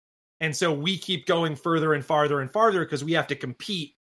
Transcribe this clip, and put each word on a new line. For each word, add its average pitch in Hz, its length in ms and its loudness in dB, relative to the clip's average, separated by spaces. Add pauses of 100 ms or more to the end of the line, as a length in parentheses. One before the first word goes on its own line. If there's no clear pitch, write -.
(420)
And 160 140 -2
so 170 180 2
we 165 240 -2
keep - 300 -6
going 165 280 2
further 160 380 2
and 143 100 -2
farther 147 380 2
and 131 100 -6
farther 208 340 4
'cause 139 180 -4
we 160 100 -2
have 156 140 0
to 135 80 -4
compete 147 600 -8 (180)